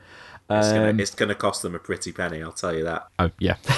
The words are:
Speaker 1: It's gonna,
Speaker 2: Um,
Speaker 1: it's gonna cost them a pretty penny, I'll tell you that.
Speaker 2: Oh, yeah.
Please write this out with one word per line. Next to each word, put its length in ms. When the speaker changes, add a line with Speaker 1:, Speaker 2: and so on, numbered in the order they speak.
Speaker 1:
It's 180
gonna, 220
Speaker 2:
Um, 100
Speaker 1:
it's 140
gonna 200
cost 280
them 120
a 40
pretty 340
penny, 300
I'll 100
tell 240
you 80
that. 220
Speaker 2:
Oh, 200
yeah. 180